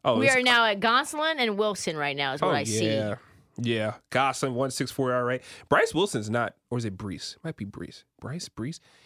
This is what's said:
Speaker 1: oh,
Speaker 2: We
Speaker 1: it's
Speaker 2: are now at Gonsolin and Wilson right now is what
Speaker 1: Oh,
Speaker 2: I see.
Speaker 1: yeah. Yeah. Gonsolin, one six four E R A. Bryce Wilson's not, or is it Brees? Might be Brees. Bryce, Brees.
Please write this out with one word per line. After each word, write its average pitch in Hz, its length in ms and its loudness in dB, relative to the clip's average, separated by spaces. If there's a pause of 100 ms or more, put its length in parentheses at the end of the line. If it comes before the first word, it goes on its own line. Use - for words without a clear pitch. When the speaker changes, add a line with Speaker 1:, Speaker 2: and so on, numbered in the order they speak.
Speaker 1:
oh, 180 160 4
Speaker 2:
We 269 80 4
Speaker 1:
it's 269 80 6
Speaker 2:
are 254 80 2
now 240 220 6
at 202 140 2
Gonsolin 302 600 2
and 214 180 0
Wilson 196 400 -2
right 143 180 -2
now 139 180 -2
is 147 80 -4
what 185 80 2
Speaker 1:
Oh, 165 40 2
Speaker 2:
I 143 100 0
see. 110 220 -2
Speaker 1:
yeah. 110 300 -2 (420)
Yeah. 113 360 -2 (180)
Gonsolin, 131 420 0
one 135 160 0
six 127 220 -6
four 131 180 -2
E 123 40 0
R 123 180 0
A. 127 80 -2 (300)
Bryce 453 260 4
Wilson's 135 340 0
not, 117 240 0 (160)
or 123 80 -4
is 117 80 -4
it 95 100 -4
Brees? 98 480 -10
Might 160 140 -8
be 104 80 -8
Brees. - 380 -14 (180)
Bryce, 156 280 -10
Brees. 127 300 -8 (260)